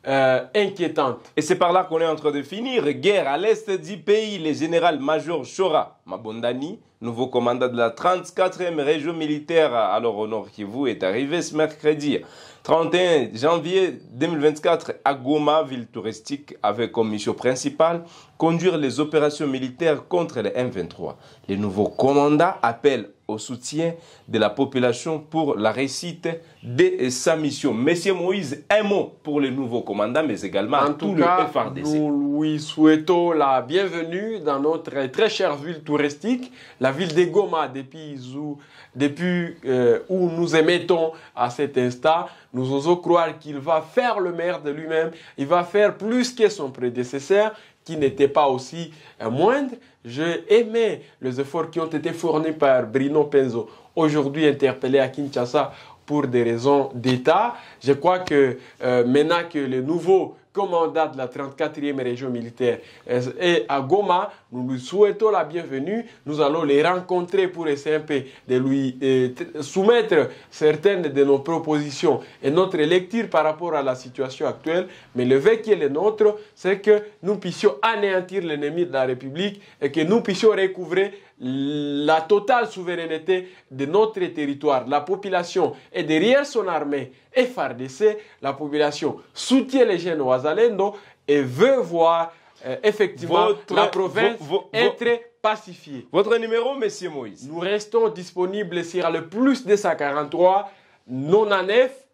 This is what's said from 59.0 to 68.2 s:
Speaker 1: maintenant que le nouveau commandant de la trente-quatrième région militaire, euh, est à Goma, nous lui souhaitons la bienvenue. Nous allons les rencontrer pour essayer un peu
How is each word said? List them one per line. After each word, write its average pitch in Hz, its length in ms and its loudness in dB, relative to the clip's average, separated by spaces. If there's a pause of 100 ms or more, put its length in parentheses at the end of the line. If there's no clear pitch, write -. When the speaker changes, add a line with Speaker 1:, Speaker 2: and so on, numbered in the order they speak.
Speaker 1:
maintenant 151 440 2
que 156 100 -6
le 127 220 -2
nouveau 165 540 2 (180)
commandant 165 540 0
de 131 100 -10
la 127 120 -6
trente-quatrième 143 720 -6
région 127 280 -4
militaire, 117 500 -2 (300)
euh, 123 120 0 (180)
est 175 300 2
à 143 100 0
Goma, 185 500 0 (220)
nous 127 180 -6
lui 127 120 -6
souhaitons 202 480 2
la 180 160 2
bienvenue. 156 600 -6 (200)
Nous 147 160 -2
allons 151 220 2
les 143 220 4
rencontrer 180 600 0
pour 170 220 -6
essayer 147 260 -2
un 151 60 -2
peu 147 220 -4 (260)